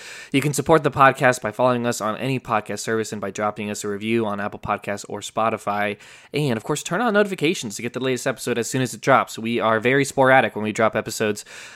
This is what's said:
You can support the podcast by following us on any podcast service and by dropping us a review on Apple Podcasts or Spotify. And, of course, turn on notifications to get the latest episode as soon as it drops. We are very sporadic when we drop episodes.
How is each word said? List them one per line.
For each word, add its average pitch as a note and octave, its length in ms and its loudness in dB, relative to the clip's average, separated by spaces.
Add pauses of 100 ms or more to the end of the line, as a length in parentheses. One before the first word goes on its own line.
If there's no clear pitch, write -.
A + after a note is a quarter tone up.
(320)
You C#3 80 4
can D3 120 -2
support D3+ 300 2
the C#3+ 80 0
podcast C3+ 500 4
by G#2+ 120 -4
following B2 340 2
us A#2+ 140 -2
on G#2+ 160 -2
any C3 240 -4
podcast G#2+ 400 -4
service A2+ 320 -2
and G#2 80 -8
by G2+ 100 -6
dropping G#2 400 -4
us G#2 140 -8
a G#2 40 -4
review A2 380 0
on G2+ 140 -4
Apple G#2 180 -8
Podcasts G2+ 500 -6
or G#2 120 -10
Spotify. G#2 800 -2 (340)
And, C#3 240 0
of G#2+ 80 -8
course, D3 180 -4
turn F3 180 -4
on A#3 140 0
notifications F#3 640 0
to G#2 60 -12
get A#2 100 -6
the A#2+ 80 -6
latest C3 260 -2
episode A#2+ 320 -2
as A2+ 100 -2
soon C3 140 0
as B2 100 -2
it G#2+ 80 -14
drops. B2 380 2
We A#2 220 -2
are A2 180 2
very C3 260 2
sporadic C3 520 4
when G#2 80 -4
we G#2+ 80 -2
drop A2+ 240 2
episodes. G#2+ 480 -2 (320)